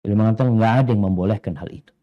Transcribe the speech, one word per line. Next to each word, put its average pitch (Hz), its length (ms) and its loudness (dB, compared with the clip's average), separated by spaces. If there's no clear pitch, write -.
Beliau 101 200 -2
mengatakan 113 360 2
nggak 113 180 2
ada 123 100 -2
yang 101 100 0
membolehkan 95 540 -2
hal - 140 -12
itu. - 200 -20